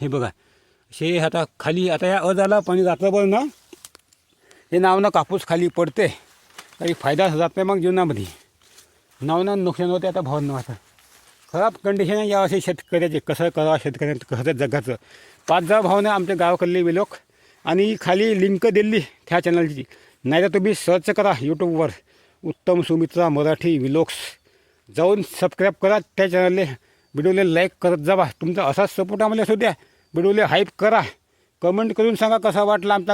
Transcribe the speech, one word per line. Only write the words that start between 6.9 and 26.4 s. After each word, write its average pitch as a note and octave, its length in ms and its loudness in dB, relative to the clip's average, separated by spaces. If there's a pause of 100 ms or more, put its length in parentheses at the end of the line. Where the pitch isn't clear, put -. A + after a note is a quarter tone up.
फायदा D3+ 340 0
जात D#3+ 280 0
नाही F#3+ 120 -2
मग G3 100 0
जीवनामध्ये, E3+ 460 0 (960)
नाव D#3+ 220 -2
ना G3+ 120 -4
नुकसान F3+ 360 -2
होते. F3+ 160 -2
आता F#3 140 -4
भावांनो, C#3+ 340 -4
आता B2+ 180 -10 (800)
खराब F#3+ 200 0 (120)
कंडिशन G3 320 0
आहे G#3 120 -2
यावर्षी G3 320 0
शेतकऱ्याचे. E3+ 580 -2
कसं E3 300 -2
करावं D#3 280 0
शेतकऱ्यांचं, C#3+ 600 -6
कसं B2 160 -2
जगाचं? B2+ 420 -4 (540)
पाच E3+ 180 2
दहा G#3+ 140 4
भावना G3+ 340 2
आमच्या F#3 240 -2
गावाकडले F3 440 0
विलोक E3+ 260 0 (560)
आणि G3 360 0
खाली G3 400 2
लिंक G3 260 2
दिली G#3+ 340 2
त्या - 400 -4
चॅनलची, E3 440 0 (400)
नाही D#3 180 2
तर G3 60 2
तुम्ही F#3+ 260 0
सर्च F3 360 0
करा G3 220 2 (100)
YouTube-वर D#3+ 480 -2 (540)
उत्तम F3 360 0
सुमित्रा E3 480 0
मराठी D3+ 500 0
व्लॉग्स, C#3 360 -2 (840)
जाऊन F#3+ 260 2
सबस्क्राईब F#3 500 -2 (100)
करा G3+ 160 2
त्या F#3+ 320 -2
चॅनलले, F3+ 320 2 (520)